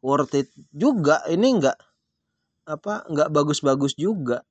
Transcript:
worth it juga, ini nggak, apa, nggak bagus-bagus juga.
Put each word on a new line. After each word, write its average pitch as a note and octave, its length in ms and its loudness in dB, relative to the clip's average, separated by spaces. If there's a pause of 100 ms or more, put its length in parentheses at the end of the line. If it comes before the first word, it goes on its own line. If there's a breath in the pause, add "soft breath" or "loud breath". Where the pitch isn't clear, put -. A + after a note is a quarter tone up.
worth C#3 360 0
it C3+ 120 -4 (200)
juga, D#3+ 560 2
ini A3+ 360 2
nggak, C3+ 160 0 (880)
apa, F3+ 440 -10
nggak D3+ 200 0
bagus-bagus C#3+ 680 0
juga. D3 520 -4